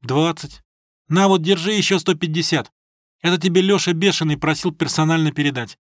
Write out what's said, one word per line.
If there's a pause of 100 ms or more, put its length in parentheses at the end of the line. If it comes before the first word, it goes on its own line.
Двадцать. (440)
На
вот,
держи
ещё
сто
пятьдесят. (500)
Это
тебе
Лёша
Бешеный
просил
персонально
передать.